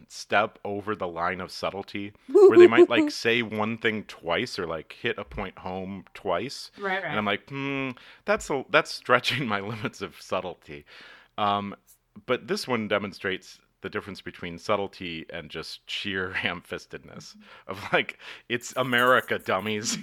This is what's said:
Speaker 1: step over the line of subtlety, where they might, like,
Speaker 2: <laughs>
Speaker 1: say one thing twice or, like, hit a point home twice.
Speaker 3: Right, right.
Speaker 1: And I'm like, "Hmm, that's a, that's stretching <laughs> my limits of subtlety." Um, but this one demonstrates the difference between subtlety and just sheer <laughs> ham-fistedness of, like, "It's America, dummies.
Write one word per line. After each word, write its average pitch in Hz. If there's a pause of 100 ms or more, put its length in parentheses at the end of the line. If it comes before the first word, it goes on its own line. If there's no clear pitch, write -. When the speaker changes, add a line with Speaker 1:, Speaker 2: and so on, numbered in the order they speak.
Speaker 1:
step -
over 101
the 95
line 87
of 90
subtlety, 98 (160)
where 381
they -
might, -
like, 302
Speaker 2:
<laughs> -
Speaker 1:
say 117
one 107
thing 107
twice -
or, 87
like, 80
hit 117
a 104
point 95
home 95 (100)
twice. 95
Speaker 3:
Right, 196
right. 180
Speaker 1:
And 147
I'm 107
like, 101
"Hmm, 139 (340)
that's 214
a, 139
that's 156
stretching 123
<laughs> -
my 101
limits 107
of 87
subtlety." 85 (520)
Um, 101 (500)
but 120
this 202
one 113
demonstrates 98 (220)
the 95
difference 95
between 87
subtlety 92
and 80
just -
sheer 95
<laughs> -
ham-fistedness - (320)
of, 98 (100)
like, 151 (320)
"It's -
America, 123
dummies. 107